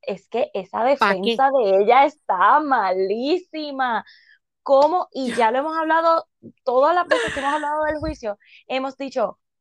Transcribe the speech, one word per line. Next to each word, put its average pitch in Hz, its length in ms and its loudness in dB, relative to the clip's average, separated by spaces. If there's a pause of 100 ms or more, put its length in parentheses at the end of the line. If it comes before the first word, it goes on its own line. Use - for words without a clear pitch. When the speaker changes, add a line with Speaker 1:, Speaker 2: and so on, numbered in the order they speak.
Speaker 1:
es - 260 -10
que 233 260 -4
esa 208 300 -6 (140)
Speaker 2:
¿Pa 202 180 2
qué? 214 220 -2
Speaker 1:
defensa 269 120 2
de 208 320 2
ella 240 220 6
está 220 560 2
malísima. 254 1400 -2 (580)
¿Cómo? 302 500 2
Y 254 220 -6
ya 220 160 2
lo 247 80 -2
hemos 311 180 -4
hablado, 330 520 0 (360)
todas 262 300 2
las 349 140 0
veces 494 240 0
que 277 80 -8
hemos 277 140 -2
hablado 302 300 -4
del 302 140 -4
juicio, 277 400 -10 (280)
hemos 262 300 -6
dicho, 247 420 -6 (220)